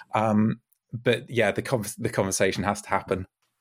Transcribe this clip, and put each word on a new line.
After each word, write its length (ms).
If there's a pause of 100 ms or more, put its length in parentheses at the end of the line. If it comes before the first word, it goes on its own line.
(140)
Um, 460 (320)
but 380
yeah, 200
the 120
con-, 240 (100)
the 140
conversation 540
has 180
to 80
happen. 340 (360)